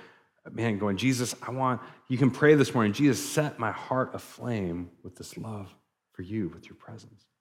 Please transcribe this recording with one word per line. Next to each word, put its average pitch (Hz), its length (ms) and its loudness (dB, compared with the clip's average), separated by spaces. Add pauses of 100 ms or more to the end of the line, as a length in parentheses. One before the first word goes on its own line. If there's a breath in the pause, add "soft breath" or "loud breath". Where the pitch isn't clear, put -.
(500 loud breath)
man, 107 280 -2
going, 101 180 0
"Jesus, 123 460 0
I - 80 -10
want," 127 300 -2 (280 loud breath)
you 127 100 -2
can 131 120 6
pray 151 260 8
this 139 180 2
morning, 107 180 4
"Jesus, 139 320 2
set 151 340 -2
my 110 120 -2
heart 127 440 -4
aflame 87 760 -6 (140)
with 92 100 -16
this - 220 -16
love 107 360 -10 (400)
for - 100 -14
you, 98 260 -4
with 85 180 -14
your - 80 -20
presence." - 520 -20 (140)